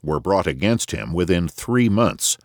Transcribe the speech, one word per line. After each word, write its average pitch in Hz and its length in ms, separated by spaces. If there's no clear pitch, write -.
were 76 160
brought 95 260
against 82 460
him - 220
within 87 340
three 120 400
months, - 560